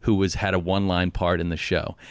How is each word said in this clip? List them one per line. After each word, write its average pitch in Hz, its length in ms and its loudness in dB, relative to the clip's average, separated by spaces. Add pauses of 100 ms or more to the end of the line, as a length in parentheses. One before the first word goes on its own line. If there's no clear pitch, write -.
who 110 140 2
was, 95 200 0
had 95 180 0
a 92 60 2
one-line 92 520 0
part 87 280 0
in 85 100 -2
the 82 80 -2
show. - 380 -2 (160)